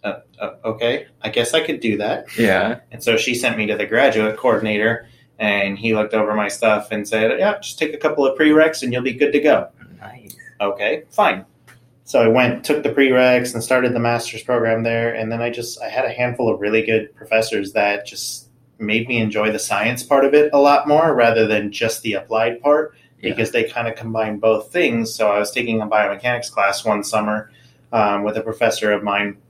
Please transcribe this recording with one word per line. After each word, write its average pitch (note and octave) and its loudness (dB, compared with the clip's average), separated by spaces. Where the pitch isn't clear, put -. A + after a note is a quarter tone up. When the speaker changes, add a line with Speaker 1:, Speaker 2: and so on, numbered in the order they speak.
Speaker 1:
"Uh, G2+ -8
uh, G#2 -8
okay, A#2 -2
I G#2+ -6
guess A#2 -2
I D#3+ 4
could D#3 -6
do G#2+ -2
that." - -4
Speaker 2:
Yeah. G2 2
Speaker 1:
And - -16
so A2+ 2
she A#2+ -2
sent A#2+ -2
me G#2+ -4
to G2+ -2
the G2+ -4
graduate A2 2
coordinator, A2 0
and G2+ 0
he A2 0
looked G#2+ 0
over G#2+ 0
my G#2+ -2
stuff G#2+ 0
and G#2+ -6
said, A2+ 0
"Yeah, G3+ 0
just - -14
take D#3 -4
a - -12
couple D#3 0
of F3+ 0
prereqs D#3 4
and B2 -4
you'll B2 -2
be B2+ -2
good C#3+ 0
to D3 4
go." C#3+ 2
Speaker 2:
Nice. - -20
Speaker 1:
"Okay, G#2 -2
fine." - 0
So B2 4
I A2 6
went, B2 2
took D3+ 0
the D3 -2
prereqs, B2+ 4
and A2+ -6
started B2+ 0
the A2+ -2
master's A#2 -2
program A2+ 0
there, A#2 -2
and A2 -6
then A#2 -4
I A#2+ -2
just, A#2+ -10
I A#2+ -8
had C3 -2
a - -2
handful B2 -2
of G2+ -2
really G#2 0
good A2 -2
professors A2 -2
that G2+ 0
just - -12
made A2+ -2
me A#2+ -2
enjoy G#2+ 0
the G#2+ -4
science A2 -2
part C#3 2
of C#3 2
it D3+ 6
a C#3+ 4
lot C#3+ 4
more D3+ 4
rather A2+ 4
than G#2 -2
just A2+ -4
the G#2+ -4
applied A2+ -2
part, D3 2
Speaker 3:
Yeah. A2+ -4
Speaker 1:
because - -2
they A2+ 0
kinda A#2 -4
combine A2 -4
both A2 2
things. A#2 0
So G#2+ 2
I G2+ 2
was G#2 -2
taking A#2 -2
a G#2+ -6
biomechanics G#2+ -2
class G2 -2
one G#2 0
summer, G#2+ -2
um, G#2 2
with G#2+ -2
a A2+ -4
professor A2 0
of G2+ -2
mine G2+ -2